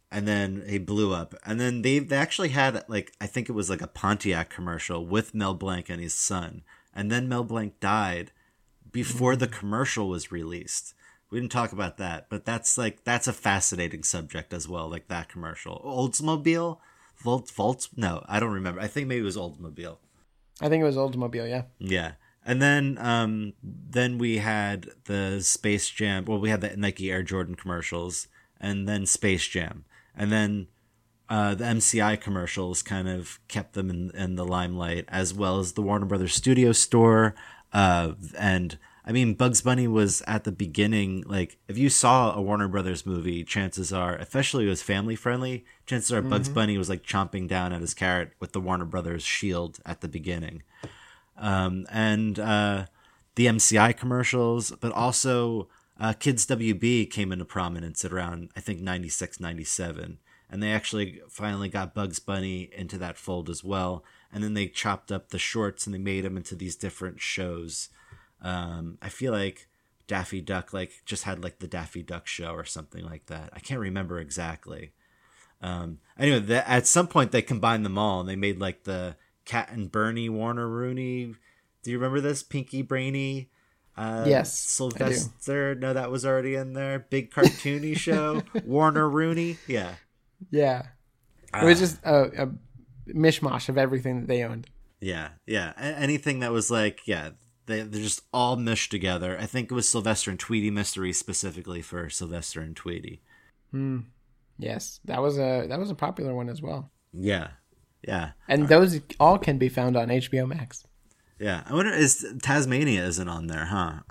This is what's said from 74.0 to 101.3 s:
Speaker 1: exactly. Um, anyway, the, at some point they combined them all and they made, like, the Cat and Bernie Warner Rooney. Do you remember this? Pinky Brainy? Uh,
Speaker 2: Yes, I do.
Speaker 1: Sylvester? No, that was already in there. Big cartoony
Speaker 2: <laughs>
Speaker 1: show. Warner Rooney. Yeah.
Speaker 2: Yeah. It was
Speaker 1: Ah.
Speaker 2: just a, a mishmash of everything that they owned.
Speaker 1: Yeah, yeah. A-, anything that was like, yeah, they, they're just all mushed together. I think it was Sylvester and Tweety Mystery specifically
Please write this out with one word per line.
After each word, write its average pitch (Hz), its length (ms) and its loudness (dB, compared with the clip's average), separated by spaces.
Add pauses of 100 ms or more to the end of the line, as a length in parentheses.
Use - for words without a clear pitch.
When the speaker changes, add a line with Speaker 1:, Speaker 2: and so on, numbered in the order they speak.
Speaker 1:
exactly. 80 720 -10 (680)
Um, 87 380 -6 (200)
anyway, 135 220 4
the, 117 280 2
at 127 180 4
some 175 220 6
point 131 220 4
they 120 120 4
combined 113 420 2
them 98 140 -2
all 101 220 2
and 92 80 -6
they 95 80 -4
made, 98 220 0
like, 95 260 -4
the 90 320 -6 (280)
Cat - 280 -2
and 104 180 -6
Bernie 113 380 0
Warner 117 400 -2
Rooney. 127 640 -4 (480)
Do 120 80 -6
you 120 80 -2
remember 131 220 0
this? 143 220 0
Pinky 135 400 -4
Brainy? 135 680 -2 (460)
Uh, 113 300 -2
Speaker 2:
Yes, - 540 2
I 131 40 -2
do. 127 300 0
Speaker 1:
Sylvester? 139 600 -2
No, 131 180 -2
that 127 180 -2
was 127 140 -2
already 131 300 2
in 135 200 -4
there. 135 260 -4
Big 127 320 -2
cartoony 147 640 4
Speaker 2:
<laughs> - 0 -
Speaker 1:
show. 156 460 0 (220)
Warner 151 440 6
Rooney. 165 480 0 (100)
Yeah. 98 280 -2 (560)
Speaker 2:
Yeah. 135 320 2 (800)
It 143 40 6
was 170 140 10
Speaker 1:
Ah. - 20 2
Speaker 2:
just 175 240 2
a, 143 400 6
a 131 60 -2 (640)
mishmash 151 560 4
of 131 100 -2
everything 127 420 2
that 113 80 -6
they 120 160 2
owned. 117 240 -8 (320)
Speaker 1:
Yeah, 82 300 -6 (160)
yeah. 90 300 -2
A-, 143 220 -6
anything 143 420 0
that 120 120 -2
was 113 180 2
like, 107 380 0
yeah, 78 220 -2 (360)
they, 110 160 -4
they're 107 200 -8
just 107 180 -4 (120)
all 123 240 2
mushed 113 360 0
together. 90 480 -2
I 110 60 -6
think 120 240 -4
it 127 40 -4
was 120 140 2
Sylvester 107 420 0
and 90 80 -4
Tweety 107 320 0
Mystery 98 420 -2
specifically 87 720 -6